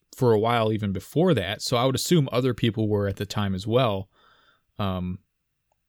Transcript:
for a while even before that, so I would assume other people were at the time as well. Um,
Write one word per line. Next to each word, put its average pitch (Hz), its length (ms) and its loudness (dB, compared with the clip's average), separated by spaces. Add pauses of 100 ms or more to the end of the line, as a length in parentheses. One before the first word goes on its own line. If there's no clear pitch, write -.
(160)
for 123 160 4
a 107 80 4
while 113 320 2
even 104 220 -2
before 151 400 0
that, 101 280 -2
so - 140 -2
I 117 80 0
would 135 120 2
assume 151 360 2
other 127 220 0
people 110 340 0
were 101 220 0
at 95 80 -6
the 107 80 -6
time 101 280 -4
as 95 140 -6
well. 110 400 0 (720)
Um, 92 400 -4 (680)